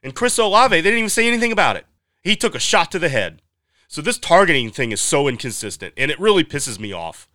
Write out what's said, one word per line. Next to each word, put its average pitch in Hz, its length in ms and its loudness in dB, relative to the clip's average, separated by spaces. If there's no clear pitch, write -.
And 131 120 -14
Chris 240 240 -2
Olave, 220 380 4
they 165 60 2
didn't 214 160 2
even 220 120 -2
say 226 160 0
anything 233 260 0
about 156 240 2
it. 78 100 -12
He - 140 0
took - 180 -2
a - 60 -6
shot 180 320 0
to 190 60 -4
the 165 100 -2
head. 98 340 -4
So - 120 -12
this 226 180 -4
targeting 165 520 2
thing 117 220 -4
is 98 80 -4
so 123 280 0
inconsistent, 110 680 -8
and 135 140 0
it 147 100 -6
really 202 240 4
pisses 135 340 -8
me 104 140 -10
off. 82 420 -12